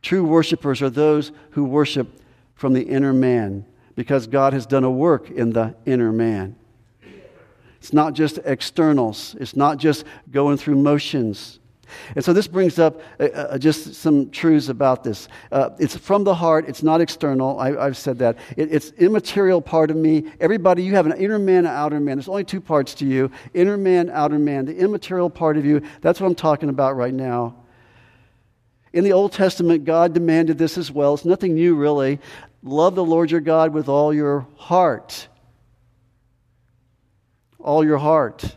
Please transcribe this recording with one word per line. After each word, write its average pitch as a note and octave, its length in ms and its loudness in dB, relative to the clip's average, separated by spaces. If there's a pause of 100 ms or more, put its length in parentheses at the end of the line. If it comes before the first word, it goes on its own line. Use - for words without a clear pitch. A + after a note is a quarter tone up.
True F#3 240 0
worshipers D#3 560 0
are C3+ 80 0
those D3+ 420 2 (200)
who C#3+ 120 -2
worship C#3 580 -2 (340)
from C3+ 180 0
the C3 100 0
inner C3+ 300 0
man A#2+ 520 0 (300)
because B2+ 320 -2
God C3+ 240 2
has C3+ 140 -4
done C3+ 180 0
a C3 80 0
work C#3 380 0
in A#2 240 -2
the A2 220 -2 (100)
inner B2 260 0
man. A2 460 -2 (1200)
It's - 160 -14
not D3+ 200 2
just D#3 300 -2
externals. C3+ 960 -2
It's - 160 -10
not C#3+ 220 2
just D3 260 0 (260)
going C#3+ 280 0
through D3 180 -2
motions. C#3 840 -2 (560)
And C#3 100 -4
so F3 80 2
this G3+ 140 2
brings E3+ 320 0
up, D#3+ 220 2 (180)
uh, D3 60 0
uh, C3+ 340 -6
just D3+ 340 0
some C#3+ 380 0
truths D3+ 360 2
about C3 360 0
this. A2 240 -8 (240)
Uh, C3+ 260 0
it's D#3+ 180 -2
from G3+ 280 -2
the F#3+ 100 2
heart. D#3+ 340 0
It's C#3 140 -12
not D#3+ 200 2
external. C3+ 580 -2
I, D3 180 -2
I've C3+ 200 -2
said C3 220 -6
that. A#2 200 0 (180)
It, D#3 160 -2
it's D3+ 240 -2
immaterial F#3 640 2
part D#3+ 300 0
of D#3 40 -2
me. D#3 300 2 (140)
Everybody, F3+ 440 2
you F#3+ 120 0
have F3+ 100 4
an D#3 120 0
inner G3+ 200 -2
man F#3+ 220 2
and F3 80 2
outer D3 320 -4
man. C#3+ 180 -2
There's C#3 100 -10
only G3 180 -6
two F#3+ 160 -8
parts C#3+ 340 -2
to C#3+ 100 -6
you, C3 240 0 (240)
inner G3 240 0
man, F3+ 320 2
outer D3 300 -2
man. C#3+ 260 -2
The D#3 100 -10
immaterial F3+ 540 -2
part D#3+ 260 -2
of D3 100 -2
you, D3 160 2 (200)
that's E3+ 180 0
what F#3+ 80 -2
I'm F3+ 80 0
talking D3+ 340 0
about C3+ 280 -2
right B2+ 160 -4
now. A#2+ 440 -6 (1300)
In E3+ 120 0
the G3 100 4
Old G3 180 4
Testament, E3+ 540 0
God E3 280 2
demanded E3 440 2
this D#3+ 220 -2
as D3 120 -8
well. C#3+ 220 0
It's C#3+ 120 -6
nothing F3+ 280 0
new, E3+ 220 2
really. C#3+ 440 0 (440)
"Love D#3 320 2
the F#3 100 0
Lord E3 240 2
your E3 120 0
God D#3+ 320 2
with D3+ 160 -4
all D3 240 2
your C#3+ 420 -2
heart." - 720 -2 (2250)
All D3+ 240 2
your D3+ 140 2
heart. D3+ 600 0